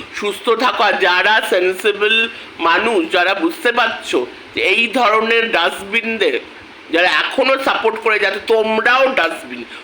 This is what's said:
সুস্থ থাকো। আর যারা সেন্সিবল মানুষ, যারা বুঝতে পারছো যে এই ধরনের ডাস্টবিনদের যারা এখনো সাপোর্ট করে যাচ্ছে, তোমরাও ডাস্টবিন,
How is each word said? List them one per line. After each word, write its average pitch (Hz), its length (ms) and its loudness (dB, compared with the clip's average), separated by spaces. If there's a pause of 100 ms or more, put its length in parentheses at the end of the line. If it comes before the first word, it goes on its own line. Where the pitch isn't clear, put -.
(140)
সুস্থ 202 360 -4
থাকো। 226 320 0
আর 202 100 4
যারা 185 580 2
সেন্সিবল 208 760 0 (300)
মানুষ, 175 540 2
যারা 180 220 2
বুঝতে 175 380 0
পারছো 226 540 -2 (280)
যে 110 80 -2
এই 208 260 2
ধরনের 226 640 2
ডাস্টবিনদের 196 880 -2 (520)
যারা 175 160 2
এখনো 247 560 0
সাপোর্ট 214 360 0
করে 214 180 0
যাচ্ছে, 196 280 -2
তোমরাও 220 680 2
ডাস্টবিন, 131 500 -4 (200)